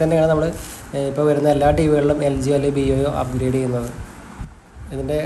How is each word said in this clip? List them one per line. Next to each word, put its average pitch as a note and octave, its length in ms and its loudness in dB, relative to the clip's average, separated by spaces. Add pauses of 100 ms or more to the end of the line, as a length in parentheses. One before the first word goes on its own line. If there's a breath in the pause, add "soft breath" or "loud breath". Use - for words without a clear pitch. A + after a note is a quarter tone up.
തന്നെയാണ് D#3+ 320 4
നമ്മൾ, D#3 120 2 (500 loud breath)
ഏഹ്, C#3 160 -2
ഇപ്പോൾ D3 200 0
വരുന്ന D3 240 2
എല്ലാ C#3+ 140 4 (100)
ടി D#3 100 4
വികളിലും D3 300 2 (100)
എൽ C3+ 140 0
ജി C#3+ 140 2
അല്ലെങ്കിൽ C#3 200 0
ബി C3+ 80 2 (220)
ഒ C#3 160 -4
അപ്ഗ്രേഡ് B2+ 340 -2
ചെയ്യുന്നത്. B2 320 -2 (1040)
ഇതിൻ്റെ C#3 320 -4